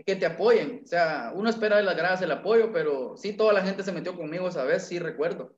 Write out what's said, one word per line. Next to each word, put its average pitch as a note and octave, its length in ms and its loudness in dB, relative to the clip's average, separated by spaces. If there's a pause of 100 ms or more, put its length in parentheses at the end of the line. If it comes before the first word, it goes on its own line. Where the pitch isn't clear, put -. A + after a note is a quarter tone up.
que F#3+ 100 0
te F3 100 -2
apoyen. E3+ 580 2
O - 40 -20
sea, D#3 480 0
uno G#3+ 140 0
espera G#3+ 280 2
de G3+ 60 4
las F3 140 0
gradas F3+ 240 0
el E3 100 -2
apoyo, G#3+ 400 2
pero C#3+ 460 -2
sí, G3+ 180 -8
toda G#3+ 180 4
la F#3+ 100 4
gente F#3+ 200 -4
se G3 80 -4
metió F3+ 240 -6
conmigo E3+ 320 -6
esa E3 160 -4
vez, F3 240 0
sí F3 120 -6
recuerdo. E3 580 -6